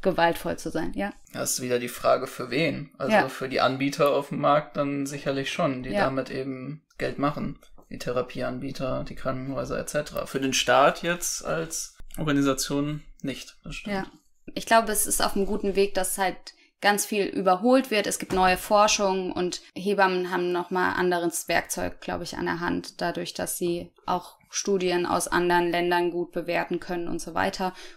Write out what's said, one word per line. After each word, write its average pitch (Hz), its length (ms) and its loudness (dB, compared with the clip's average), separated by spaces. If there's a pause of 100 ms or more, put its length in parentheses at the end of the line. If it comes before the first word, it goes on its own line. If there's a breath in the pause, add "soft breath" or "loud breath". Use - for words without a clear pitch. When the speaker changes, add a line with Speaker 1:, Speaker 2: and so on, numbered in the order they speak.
Speaker 1:
gewaltvoll 170 580 2
zu 160 120 -8
sein, 160 240 -2
ja. 196 180 -4 (200)
Speaker 2:
Das 127 220 -2
ist - 80 -4
wieder 123 180 0
die 120 80 -6
Frage, 123 400 2
für 123 220 -8
wen. 139 480 -2
Also 139 140 0
Speaker 1:
Ja. 185 160 6
Speaker 2:
für 131 200 -6
die 131 120 0
Anbieter 139 540 2
auf 139 140 0
dem 151 120 -6
Markt 147 360 2
dann 143 300 -2
sicherlich 139 440 -4
schon, 135 320 0
die 131 80 -8
Speaker 1:
Ja. 202 140 2
Speaker 2:
damit 131 260 -2
eben 135 560 -8 (120)
Geld 131 200 -4
machen. 143 400 -2 (320)
Die - 80 -12
Therapieanbieter, 127 1080 -4
die - 80 -10
Krankenhäuser 131 640 -4
et - 80 -8
cetera. - 380 -4
Für - 120 -6
den 135 140 0
Staat 131 500 6
jetzt - 420 -2
als 160 520 -6 (200)
Organisation 143 880 0 (200)
nicht, - 420 -8
das 160 100 -10
stimmt. 202 220 -6
Speaker 1:
Ja. 190 100 -4 (480)
Ich 202 120 -8
glaube, 220 260 4
es - 140 0
ist - 140 0
auf - 140 2
einem 196 120 2
guten 202 280 -2
Weg, 196 200 2
dass 185 220 0
halt 185 380 -4 (260 soft breath)
ganz 202 240 4
viel 202 200 0
überholt 208 680 4
wird. 208 160 2
Es - 140 -2
gibt - 120 -6
neue 185 240 6
Forschung 196 760 4
und 180 300 -2 (120 loud breath)
Hebammen 185 560 2
haben 180 220 0
nochmal 180 420 0
anderes 175 540 0
Werkzeug, - 520 -2
glaube 180 220 -6
ich, - 140 -10
an 180 100 -4
der 170 140 -2
Hand, 175 400 -4
dadurch, 170 340 -4
dass - 240 -4
sie 175 320 -4 (160)
auch 180 300 -4 (120)
Studien 180 580 0
aus 175 200 2
anderen 175 460 2
Ländern 175 400 2
gut 175 180 -4
bewerten 170 480 -2
können 170 300 -6
und 170 120 -2
so 165 140 -10
weiter. 190 400 0 (220 loud breath)